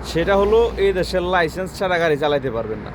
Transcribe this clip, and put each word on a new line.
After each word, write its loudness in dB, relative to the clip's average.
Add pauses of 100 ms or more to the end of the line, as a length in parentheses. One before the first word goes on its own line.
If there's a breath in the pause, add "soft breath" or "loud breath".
সেটা 0
হলো 4
এই 2
দেশের 0
লাইসেন্স -2
ছাড়া 0
গাড়ি 2
চালাইতে 0
পারবেন -4
না। -12